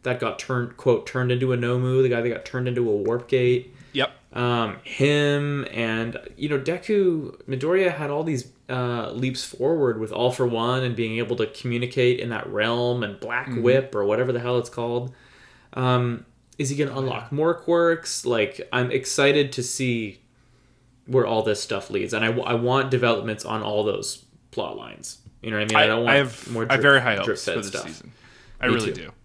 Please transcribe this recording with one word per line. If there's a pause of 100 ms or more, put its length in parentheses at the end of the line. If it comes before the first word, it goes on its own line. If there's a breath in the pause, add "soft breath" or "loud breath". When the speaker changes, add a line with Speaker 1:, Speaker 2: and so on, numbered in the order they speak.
Speaker 1:
that
got
turned,
quote,
"turned
into
a
Nomu,"
the
guy
that
got
turned
into
a
warp
gate. (180 soft breath)
Speaker 2:
Yep. (200)
Speaker 1:
Um,
him
and, (200)
you
know,
Deku, (120)
Midoriya
had
all
these, (220)
uh,
leaps
forward
with
All
for
One
and
being
able
to
communicate
in
that
realm
and
Black
Speaker 2:
Mm-hmm.
Speaker 1:
Whip
or
whatever
the
hell
it's
called. (640 soft breath)
Um, (340)
is
he
gonna
unlock
more
quirks?
Like,
I'm
excited
to
see (840)
where
all
this
stuff
leads,
and
I,
w-,
I
want
developments
on
all
those (280)
plot
lines. (240)
You
know
what
I
mean?
I
Speaker 2:
I,
Speaker 1:
don't
want
Speaker 2:
I
have,
Speaker 1:
more
Speaker 2:
I
have
Speaker 1:
drip,
Speaker 2:
very
high
hopes
Speaker 1:
drip-fed
Speaker 2:
for
this
Speaker 1:
stuff.
Speaker 2:
season. (480 soft breath)
I
Speaker 1:
Me
Speaker 2:
really
Speaker 1:
too.
Speaker 2:
do. (140)